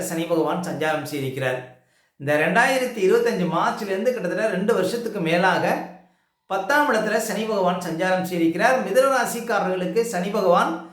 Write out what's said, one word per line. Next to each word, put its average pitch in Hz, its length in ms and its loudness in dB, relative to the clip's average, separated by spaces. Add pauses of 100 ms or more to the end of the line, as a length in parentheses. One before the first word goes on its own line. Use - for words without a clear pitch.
சனி 165 220 -2
பகவான் 165 360 0
சஞ்சாரம் 143 440 -4
செய்திருக்கிறார். 131 500 -4 (580)
இந்த 143 220 -2
ரெண்டாயிரத்தி 240 640 2
இருபத்தஞ்சு 214 500 2
மார்ச்லேருந்து 214 600 -2
கிட்டத்தட்ட 180 300 -4 (120)
ரெண்டு 214 200 0
வருஷத்துக்கு 208 520 -2
மேலாக 175 360 2 (840)
பத்தாம் 269 400 0
இடத்துல 214 280 0 (100)
சனி 214 180 -4
பகவான் 180 400 0
சஞ்சாரம் 180 420 0
செய்திருக்கிறார். 175 560 2
மிதுன 254 320 2
ராசிக்காரர்களுக்கு 202 840 -2 (100)
சனி 180 240 -2
பகவான் 196 360 4 (220)